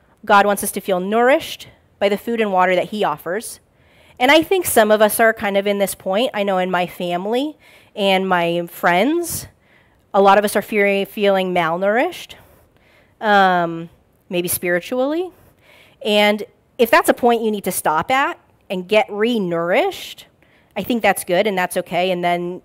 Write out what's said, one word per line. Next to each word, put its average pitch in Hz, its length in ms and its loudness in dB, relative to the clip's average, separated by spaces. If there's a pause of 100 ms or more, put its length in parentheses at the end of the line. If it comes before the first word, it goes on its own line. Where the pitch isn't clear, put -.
(240)
God 202 200 6
wants 202 200 0
us - 80 -6
to 202 80 -8
feel 185 180 -2
nourished 240 680 0 (320)
by 202 80 2
the 202 100 0
food 233 220 -4
and 208 120 -2
water 185 220 2
that 175 140 0
he 208 160 -4
offers. 170 560 -6 (580)
And 254 120 2
I 320 120 6
think 370 240 -2
some 214 240 4
of 214 100 4
us 214 180 4
are 226 140 4
kind 202 240 -4
of 196 100 0
in 202 120 0
this 196 160 -2
point. 208 400 -4
I 208 80 -4
know 196 160 0
in 185 120 -2
my 180 160 0
family 196 680 -6 (400)
and 190 320 0
my 175 380 0
friends, 254 800 -2 (680)
a 196 80 4
lot 196 160 6
of 208 80 -4
us 208 100 -6
are 208 80 0
fe-, 202 440 0
feeling 190 480 0
malnourished, 190 800 -2 (840)
um, 180 680 2 (400)
maybe 175 180 -4
spiritually. 254 840 -4 (720)
And 208 400 2 (320)
if 226 140 2
that's 330 180 4
a 262 60 2
point 233 280 0
you 220 80 -2
need 208 140 -6
to 185 80 -2
stop 160 380 -2
at 277 280 -2 (300)
and 185 180 -8
get 208 220 2
re-nourished, 208 1160 -2 (500)
I 208 60 -6
think 233 200 -4
that's 196 220 0
good 190 220 0
and 196 100 -2
that's 180 220 -2
okay, 180 320 -2
and 180 120 -2
then 175 420 -2